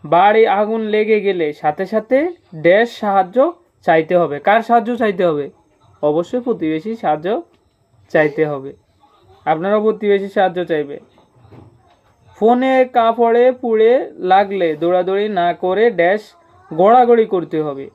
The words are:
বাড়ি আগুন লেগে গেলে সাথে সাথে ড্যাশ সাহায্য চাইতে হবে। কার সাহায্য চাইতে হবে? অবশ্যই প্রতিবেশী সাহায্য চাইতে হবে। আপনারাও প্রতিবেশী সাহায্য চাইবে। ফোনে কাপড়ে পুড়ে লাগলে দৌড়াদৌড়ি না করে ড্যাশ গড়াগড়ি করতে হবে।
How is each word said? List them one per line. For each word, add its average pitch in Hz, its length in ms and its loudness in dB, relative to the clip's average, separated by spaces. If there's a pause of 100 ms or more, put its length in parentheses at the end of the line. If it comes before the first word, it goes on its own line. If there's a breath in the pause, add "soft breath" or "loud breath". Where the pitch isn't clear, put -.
বাড়ি 196 380 4 (160)
আগুন 220 220 -2 (120)
লেগে 214 320 0
গেলে 175 220 -2 (140)
সাথে - 320 -2
সাথে 220 240 -2 (480)
ড্যাশ 214 240 4 (120)
সাহায্য 196 360 0 (480)
চাইতে 165 360 2
হবে। 143 160 -4 (100)
কার 220 200 2
সাহায্য 233 220 2 (120)
চাইতে 190 280 -2
হবে? 147 160 -4 (580)
অবশ্যই 170 440 -2
প্রতিবেশী 160 440 -4 (100)
সাহায্য 156 260 -4 (840)
চাইতে 151 380 0
হবে। 139 200 -10 (760)
আপনারাও 185 400 -2
প্রতিবেশী 202 500 0
সাহায্য 185 240 0 (120)
চাইবে। 147 260 -4 (1400)
ফোনে 247 360 2 (220)
কাপড়ে 233 500 2 (160)
পুড়ে 226 300 2 (400)
লাগলে 190 360 2 (140)
দৌড়াদৌড়ি 180 440 -2 (140)
না 175 140 0
করে 185 320 -2 (140)
ড্যাশ 190 220 0 (500)
গড়াগড়ি 226 640 4
করতে 165 320 -4
হবে। 135 300 -8